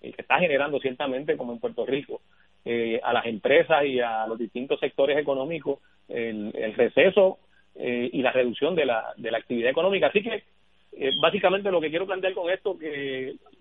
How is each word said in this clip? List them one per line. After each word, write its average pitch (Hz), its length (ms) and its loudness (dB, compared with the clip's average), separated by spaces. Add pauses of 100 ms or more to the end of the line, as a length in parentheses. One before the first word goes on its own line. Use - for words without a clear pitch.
y 117 100 -12
que - 100 -14
está 135 180 2
generando 143 400 2
ciertamente, 135 560 -4
como 123 180 -6
en 117 60 -10
Puerto 117 260 -4
Rico, 131 360 -4 (420)
eh, 117 400 -2
a 123 80 0
las 117 140 0
empresas 143 600 4
y 131 140 0
a 110 280 -2
los 113 100 -6
distintos 127 420 -4
sectores 139 380 2
económicos 143 640 -2 (280)
el, 110 480 -6
el 110 200 -4
receso, 185 640 6 (360)
eh, 120 360 -2
y 147 100 -2
la 123 100 2
reducción 127 440 0
de 156 100 2
la, 117 320 -2
de 113 140 -8
la 113 60 0
actividad 120 340 -2
económica. 180 360 2
Así 202 140 2
que, 220 220 -6 (480)
eh, 135 280 -2
básicamente 190 520 2
lo 175 80 4
que 156 100 -2
quiero 170 180 -2
plantear 185 260 -2
con 175 160 -4
esto, 185 280 -2
que 139 580 -6 (260)